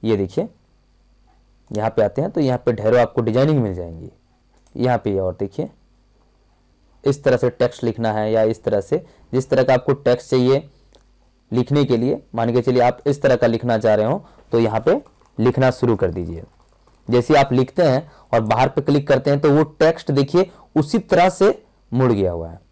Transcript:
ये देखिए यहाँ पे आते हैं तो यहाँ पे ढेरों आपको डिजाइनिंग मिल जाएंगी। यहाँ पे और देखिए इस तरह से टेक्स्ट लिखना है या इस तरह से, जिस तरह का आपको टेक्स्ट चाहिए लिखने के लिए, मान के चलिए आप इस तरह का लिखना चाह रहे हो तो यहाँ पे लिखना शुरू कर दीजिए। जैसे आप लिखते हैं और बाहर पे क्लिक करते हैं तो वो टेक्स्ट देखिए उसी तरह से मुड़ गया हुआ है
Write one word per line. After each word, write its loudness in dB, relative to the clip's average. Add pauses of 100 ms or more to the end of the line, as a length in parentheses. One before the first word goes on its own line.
ये 0
देखिए -4 (1200)
यहाँ -4
पे 0
आते -2
हैं -4
तो -4
यहाँ 0
पे -2
ढेरों 2
आपको -2
डिजाइनिंग 0
मिल -4
जाएंगी। -14 (640)
यहाँ 0
पे -4
और -4
देखिए -8 (1400)
इस -2
तरह 2
से 0
टेक्स्ट -4
लिखना -4
है -2
या 2
इस -2
तरह 0
से, -4 (280)
जिस -2
तरह 2
का 2
आपको 0
टेक्स्ट -2
चाहिए 2 (840)
लिखने 0
के 0
लिए, -2 (120)
मान -2
के 2
चलिए 2
आप 0
इस -2
तरह 2
का 0
लिखना 0
चाह 2
रहे 0
हो -4 (280)
तो 2
यहाँ 0
पे 0 (380)
लिखना 2
शुरू 0
कर -2
दीजिए। -10 (680)
जैसे 2
आप 2
लिखते 0
हैं 0 (220)
और 2
बाहर 0
पे -4
क्लिक 0
करते 2
हैं 0
तो 4
वो 4 (160)
टेक्स्ट 2
देखिए 2 (260)
उसी 0
तरह 2
से 0 (300)
मुड़ 2
गया 0
हुआ -10
है -20 (140)